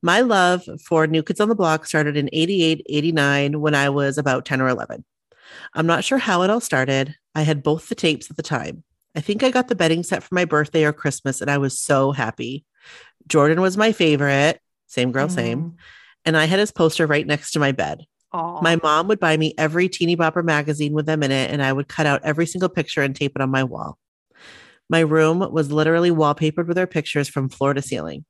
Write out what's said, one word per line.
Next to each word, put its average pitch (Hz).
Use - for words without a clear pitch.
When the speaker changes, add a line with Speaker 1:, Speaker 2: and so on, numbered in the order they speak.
Speaker 1:
My 175
love 185
for 160
New 156
Kids -
on 214
the 226
Block 160
started 147
in 143
eighty-eight, 165
eighty-nine, 147
when 151
I 143
was 139
about 135
ten 131
or 131
eleven. -
I'm 160
not 170
sure 269
how 185
it 190
all 233
started. 135
I 156
had 151
both 156
the -
tapes -
at 151
the 160
time. 117
I 160
think 208
I 262
got 247
the 247
bedding 165
set 180
for -
my 180
birthday 151
or 151
Christmas, 139
and 143
I 143
was 135
so 139
happy. 127
Jordan 156
was 185
my 214
favorite. 143
Same 127
girl, 135
same. 123
Speaker 2:
Mm. 170
Speaker 1:
And 160
I 156
had 185
his 208
poster 165
right 147
next 147
to 165
my 139
bed. 82
Speaker 2:
Aw. 170
Speaker 1:
My 165
mom 160
would 214
buy 160
me 156
every 160
Teeny 175
Bopper 165
magazine 147
with 151
them 156
in 135
it, 135
and 147
I 135
would 139
cut 156
out 139
every 156
single 180
picture 160
and 135
tape 139
it 135
on 131
my 135
wall. -
My 165
room 160
was 147
literally 165
wallpapered 156
with 170
their 185
pictures 151
from 135
floor 139
to 139
ceiling. 82